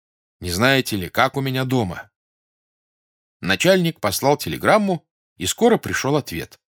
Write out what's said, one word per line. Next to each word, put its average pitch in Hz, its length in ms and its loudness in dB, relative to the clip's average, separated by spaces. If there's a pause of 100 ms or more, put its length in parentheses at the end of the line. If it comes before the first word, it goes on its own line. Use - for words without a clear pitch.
(400)
«Не 87 120 -8
знаете 123 440 0
ли, 90 140 -6
как 127 280 0
у 139 40 -4
меня 131 240 -4
дома?» 117 440 -2 (1300)
Начальник 180 580 2
послал 135 380 0
телеграмму, 185 680 0 (320)
и 87 80 -6
скоро 226 320 4
пришел 131 380 -2
ответ. - 540 -6